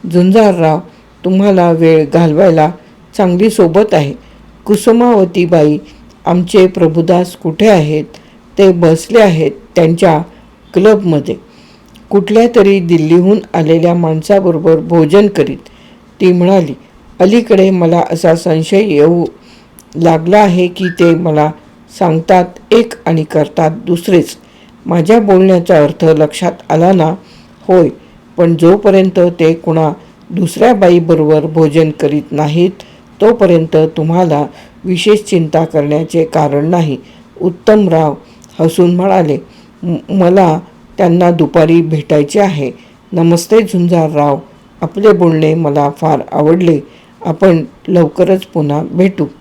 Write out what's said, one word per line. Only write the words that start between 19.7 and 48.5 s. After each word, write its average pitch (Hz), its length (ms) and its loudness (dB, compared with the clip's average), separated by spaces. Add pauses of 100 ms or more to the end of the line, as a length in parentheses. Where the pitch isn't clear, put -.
लागला 165 420 0
आहे 185 300 2
की 180 200 -6 (100)
ते 170 160 4
मला 151 360 -2 (420)
सांगतात 175 800 -2
एक 226 220 0 (120)
आणि 160 180 -2
करतात 156 460 -2 (160)
दुसरेच. 175 500 -2 (500)
माझ्या 175 340 0
बोलण्याचा 185 640 2
अर्थ 160 200 -4 (140)
लक्षात 160 500 -4
आला 165 240 2
ना?" 165 160 0 (600)
"होय, 180 200 2 (500)
पण 170 220 2
जोपर्यंत 190 580 2 (220)
ते 160 140 2
कुणा 160 360 -2 (400)
दुसऱ्या 175 440 -2
बाईबरोबर 165 720 0
भोजन 156 440 0 (100)
करीत 147 320 -4
नाहीत 156 500 -2 (380)
तोपर्यंत 180 560 2 (200)
तुम्हाला 160 480 -2 (400)
विशेष 208 380 0
चिंता 165 420 -2
करण्याचे 156 600 -2
कारण 147 460 -2
नाही," 160 260 -2 (440)
उत्तमराव 170 760 0 (460)
हसून 175 360 0
म्हणाले. 180 420 0 (440)
"म-, 170 140 -6 (220)
मला 175 400 2 (400)
त्यांना 175 320 2
दुपारी 165 520 2
भेटायचे 156 580 -2
आहे. 147 300 -2 (420)
नमस्ते 170 500 0
झुंजारराव, 160 760 -2 (440)
आपले 202 300 0
बोलणे 160 420 0
मला 147 340 -2 (120)
फार 156 200 -2 (120)
आवडले. 160 460 0 (440)
आपण 165 400 0 (260)
लवकरच 180 580 0
पुन्हा 151 360 -4 (100)